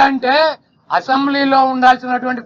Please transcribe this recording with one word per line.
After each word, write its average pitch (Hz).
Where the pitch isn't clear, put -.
అంటే 262
అసెంబ్లీలో 277
ఉండాల్సినటువంటి 254